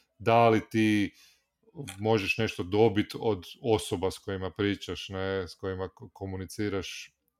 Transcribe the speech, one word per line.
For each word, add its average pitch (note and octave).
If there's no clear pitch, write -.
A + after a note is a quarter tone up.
da A#2
li A2
ti G#2+
možeš G#2
nešto A2
dobit G#2
od G#2
osoba G#2
s -
kojima F#2+
pričaš, G2
ne, F#2+
s F2+
kojima F#2+
ko-, -
komuniciraš, F#2+